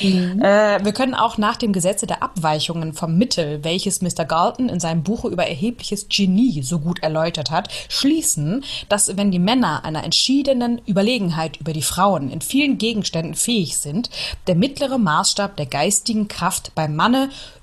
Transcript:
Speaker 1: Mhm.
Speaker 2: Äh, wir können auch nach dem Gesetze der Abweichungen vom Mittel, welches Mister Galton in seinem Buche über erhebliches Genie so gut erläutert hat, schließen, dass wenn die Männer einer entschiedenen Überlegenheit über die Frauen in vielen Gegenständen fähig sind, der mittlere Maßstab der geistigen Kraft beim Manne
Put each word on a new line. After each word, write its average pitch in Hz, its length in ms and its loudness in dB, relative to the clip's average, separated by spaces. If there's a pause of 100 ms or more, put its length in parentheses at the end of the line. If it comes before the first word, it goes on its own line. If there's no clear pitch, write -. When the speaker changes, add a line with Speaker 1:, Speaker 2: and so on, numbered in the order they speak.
Speaker 1:
Mhm. 185 400 2
Speaker 2:
Äh, 202 420 4
wir 208 80 2
können 262 220 0
auch 226 240 0
nach 220 180 2
dem 220 160 0
Gesetze 185 360 0
der - 160 -4
Abweichungen 160 720 -2
vom 165 220 -2
Mittel, 151 480 0
welches 180 380 -2
Mister 170 240 -2
Galton 214 440 2
in 175 100 -2
seinem 165 240 0
Buche 220 240 -2
über 175 180 0
erhebliches 202 640 -4
Genie 190 540 4
so 165 160 -2
gut 170 240 -2
erläutert 156 480 -2
hat, 170 180 -2 (200)
schließen, 277 720 0 (260)
dass 202 280 0
wenn 202 120 2
die 180 80 2
Männer 190 480 2
einer 156 180 -4
entschiedenen 247 840 0
Überlegenheit 190 720 0
über 156 160 -6
die 156 100 -4
Frauen 175 480 2
in 156 100 -6
vielen 277 380 2
Gegenständen 175 560 -2
fähig 214 420 0
sind, 160 320 -4 (380)
der 180 80 4
mittlere 269 420 2
Maßstab 196 600 2
der 147 100 -4
geistigen 202 600 0
Kraft - 460 -4
beim 156 220 -2
Manne 240 340 2 (340)